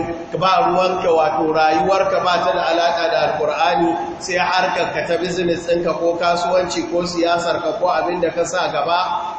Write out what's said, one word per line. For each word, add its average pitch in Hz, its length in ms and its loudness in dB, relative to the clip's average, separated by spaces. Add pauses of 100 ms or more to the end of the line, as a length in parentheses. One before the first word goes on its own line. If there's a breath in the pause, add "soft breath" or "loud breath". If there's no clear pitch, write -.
(400)
ba 180 320 4
ruwanka, 180 400 2
wato 160 400 2
rayuwarka 170 720 2
ba 180 220 2
ta - 80 2
da 175 180 0
alaƙa 170 400 2
da 156 80 2 (140)
Alƙur'ani, - 880 0
sai 180 160 -4
harkarka 180 680 -2
ta 170 100 0
business 175 500 -2
ɗinka 170 320 0
ko 170 160 0
kasuwanci 175 760 0
ko 175 120 0
siyasarka 170 760 -2
ko 175 100 2
abin 170 320 -2
da 175 80 2
ka 175 160 -2
sa 170 260 -2
gaba. 170 680 -2